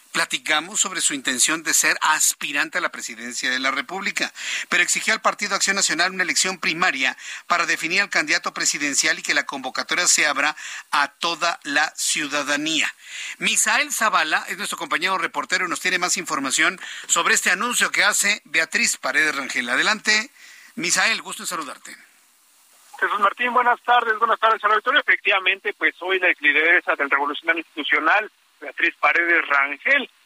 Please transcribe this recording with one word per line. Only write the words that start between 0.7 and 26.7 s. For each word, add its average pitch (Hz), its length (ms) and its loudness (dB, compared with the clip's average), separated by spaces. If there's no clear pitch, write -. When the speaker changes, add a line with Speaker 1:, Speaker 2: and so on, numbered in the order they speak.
Speaker 1:
sobre 185 180 -4
su 151 140 0
intención 143 500 0
de 156 100 0
ser 160 280 2
aspirante 156 760 0
a 180 40 0
la 156 100 -2
presidencia 120 580 -6
de 127 100 0
la 135 120 2
República, 139 600 -4
pero 175 160 2
exigió 190 300 0
al 220 80 -2
Partido 202 340 -2
Acción 196 220 0
Nacional 175 340 0
una 185 120 -2
elección 156 340 0
primaria 156 580 0
para 170 180 0
definir 165 360 0
al 202 80 -2
candidato 165 440 0
presidencial 156 640 0
y 180 40 -10
que 170 120 -2
la 143 120 0
convocatoria 143 640 -2
se 165 180 4
abra 143 300 0
a 143 160 2
toda 170 560 -2
la 151 320 0
ciudadanía. 147 960 -2
Misael 226 560 0
Zavala 185 560 0
es 190 80 -6
nuestro 185 200 -6
compañero 165 400 -2
reportero 165 480 -2
y 170 40 -4
nos 147 100 -4
tiene 180 180 0
más 180 200 -2
información 160 600 0
sobre 170 260 2
este 202 180 2
anuncio 202 380 0
que 175 140 2
hace 202 400 2
Beatriz 165 540 0
Paredes 143 400 2
Rangel. 127 320 -4
Adelante, 214 600 2
Misael, 185 460 0
gusto 190 220 -10
en 170 40 -10
saludarte. 143 480 -8
Speaker 2:
Jesús 190 220 -2
Martín, 240 320 2
buenas 240 300 4
tardes, 240 360 2
buenas 220 220 0
tardes 220 240 2
al 214 60 2
auditorio. 247 280 2
Efectivamente, 190 720 0
pues - 280 -2
hoy 185 180 -2
la 180 80 2
exlideresa 160 720 2